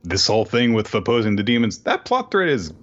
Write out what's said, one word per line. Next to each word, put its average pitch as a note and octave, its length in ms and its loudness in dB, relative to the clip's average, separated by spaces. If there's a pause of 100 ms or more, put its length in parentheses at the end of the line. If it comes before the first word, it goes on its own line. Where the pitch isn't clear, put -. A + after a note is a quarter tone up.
this F2+ 200 0
whole A2 200 2
thing A#2+ 280 2
with G#2+ 220 0
opposing G#2+ 400 0
the G2+ 80 0
demons, A#2 360 0
that - 260 -2
plot B3+ 260 -2
thread F#3+ 160 2
is G2 360 -2